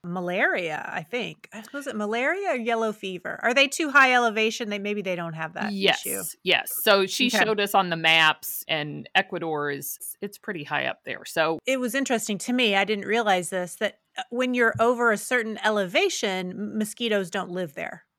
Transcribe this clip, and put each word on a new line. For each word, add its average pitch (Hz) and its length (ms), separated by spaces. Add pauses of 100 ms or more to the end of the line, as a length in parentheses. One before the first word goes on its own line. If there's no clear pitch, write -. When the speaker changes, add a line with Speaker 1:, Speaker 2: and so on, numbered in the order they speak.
Speaker 1:
malaria, 180 880
I 175 100
think. 180 460 (240)
Was 277 160
it 226 80
malaria 262 540
or 302 60
yellow 226 360
fever? 185 500
Are 233 100
they 277 140
too 294 240
high 262 240
elevation? 226 560
They, 202 80
maybe 208 240
they 185 140
don't 170 160
have 160 220
that 208 180
Speaker 2:
Yes, 190 340
Speaker 1:
issue. 196 160 (220)
Speaker 2:
yes. 170 280 (120)
So 196 220
she 254 200
Speaker 1:
Okay. 233 180
Speaker 2:
showed 214 140
us 202 160
on 190 160
the 165 60
maps, 160 720
and 147 480
Ecuador 165 560
is, 143 260 (220)
it's 202 180
pretty 185 240
high 143 240
up - 180
there. - 200
So 160 420
Speaker 1:
It 262 140
was 247 160
interesting 226 420
to - 140
me, 240 240
I 196 80
didn't 202 220
realize 202 440
this, 180 260
that, - 220 (180)
uh, 262 140
when 254 240
you're 233 240
over 233 320
a 202 80
certain 220 460
elevation, 202 840
m-, 208 280
mosquitoes 214 520
don't 180 200
live 180 240
there. - 300 (140)